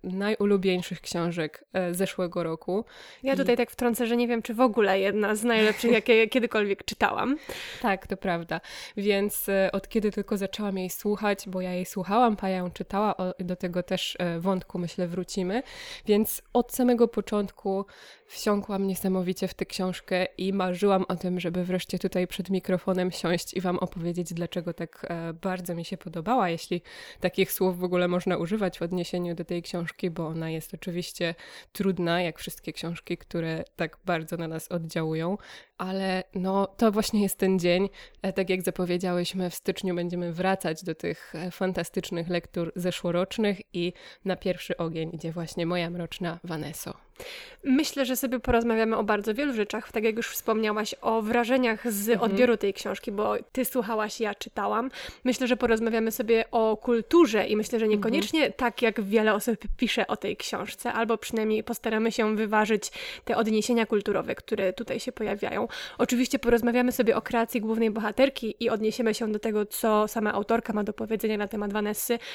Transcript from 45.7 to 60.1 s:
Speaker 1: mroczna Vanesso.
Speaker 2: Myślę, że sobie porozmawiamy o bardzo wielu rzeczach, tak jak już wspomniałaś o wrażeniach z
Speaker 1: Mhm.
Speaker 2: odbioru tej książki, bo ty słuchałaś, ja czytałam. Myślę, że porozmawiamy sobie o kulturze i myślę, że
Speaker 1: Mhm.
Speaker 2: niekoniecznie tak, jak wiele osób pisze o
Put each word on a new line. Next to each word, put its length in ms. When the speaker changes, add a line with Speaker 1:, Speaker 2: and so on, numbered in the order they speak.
Speaker 1:
mroczna 540
Vanesso. 500
Speaker 2:
Myślę, 420
że 100
sobie 240
porozmawiamy 580
o 60
bardzo 300
wielu 200
rzeczach, 380
tak 120
jak 140
już 120
wspomniałaś 720
o 200
wrażeniach 720
z 180
Speaker 1:
Mhm. 220
Speaker 2:
odbioru 260
tej 160
książki, 380
bo 240
ty 140
słuchałaś, 540
ja 160
czytałam. 560
Myślę, 240
że 100
porozmawiamy 540
sobie 400
o 260
kulturze 680
i 80
myślę, 240
że 60
Speaker 1:
Mhm. 140
Speaker 2:
niekoniecznie 520
tak, 300
jak 200
wiele 320
osób 240
pisze 300
o 100